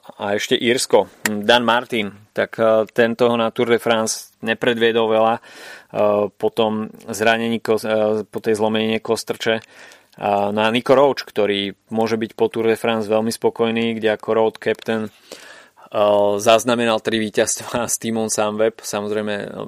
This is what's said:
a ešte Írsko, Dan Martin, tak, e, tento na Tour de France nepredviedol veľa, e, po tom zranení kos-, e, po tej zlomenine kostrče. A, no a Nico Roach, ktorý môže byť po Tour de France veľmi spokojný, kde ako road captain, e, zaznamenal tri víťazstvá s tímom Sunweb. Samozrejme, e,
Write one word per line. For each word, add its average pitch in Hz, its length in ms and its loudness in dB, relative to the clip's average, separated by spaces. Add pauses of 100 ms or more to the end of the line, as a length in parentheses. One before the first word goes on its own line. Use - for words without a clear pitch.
a 101 320 -6
ešte 104 240 -2
Írsko, 120 480 2 (160)
Dan 107 400 2
Martin, 117 480 0 (240)
tak, - 240 -4
e, 110 320 2
tento 117 480 2
na 113 160 0
Tour 120 160 -2
de 117 80 4
France 113 640 -2
nepredviedol 113 720 0
veľa, 113 240 4
e, - 40 -14 (920)
po 107 160 -4
tom 110 400 -2 (160)
zranení 113 560 0
kos-, 110 240 0
e, 107 400 0
po - 160 -10
tej 110 160 0
zlomenine 110 400 0
kostrče. 110 640 -4 (560)
A, 101 320 0
no 107 160 0
a 110 80 2
Nico 127 240 2
Roach, 135 240 2
ktorý 101 560 -4 (160)
môže 110 240 0
byť 110 160 -6
po 113 160 0
Tour 113 160 -4
de 113 160 0
France 113 240 0
veľmi 110 240 0
spokojný, 113 720 -2
kde 107 160 0
ako - 160 -10
road 110 240 0
captain, 110 480 -4
e, 104 60 -14 (1300)
zaznamenal 117 640 2
tri 113 160 -2
víťazstvá 113 640 -2
s - 160 -6
tímom 113 240 -2
Sunweb. 107 560 -2
Samozrejme, 104 560 -6
e, 101 100 -10 (200)